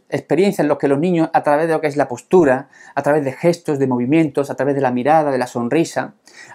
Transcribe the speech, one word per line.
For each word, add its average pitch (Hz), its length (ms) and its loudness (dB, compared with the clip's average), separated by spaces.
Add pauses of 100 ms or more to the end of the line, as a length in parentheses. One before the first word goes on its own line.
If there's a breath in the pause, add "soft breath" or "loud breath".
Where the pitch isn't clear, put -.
experiencias 160 560 0
en 147 60 0
los 143 80 0
que 143 100 -2
los 139 100 2
niños, 165 360 0
a 151 100 2
través 151 240 0
de 165 60 0
lo 156 80 -2
que 156 60 -2
es 143 100 -6
la 135 100 0
postura, 135 640 2 (260 loud breath)
a 139 80 -4
través 147 220 0
de 127 80 -4
gestos, 165 460 -2
de 135 80 0
movimientos, 135 640 0
a 127 60 -8
través 135 200 -2
de 139 60 -2
la 127 100 0
mirada, 143 380 0
de 135 80 0
la 123 80 -2
sonrisa, 127 680 -2 (420 loud breath)